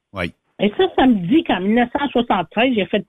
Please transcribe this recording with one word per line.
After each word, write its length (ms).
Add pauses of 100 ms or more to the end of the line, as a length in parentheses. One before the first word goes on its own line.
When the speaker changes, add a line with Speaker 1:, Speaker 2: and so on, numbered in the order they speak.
(120)
Speaker 1:
Oui. 200 (280)
Speaker 2:
Et 180
ça, 60 (120)
ça 100
me 200
dit 180
qu'en 160
mille 140
neuf 180
cent 180
soixante-treize, 640
il 80
a 40
fait 220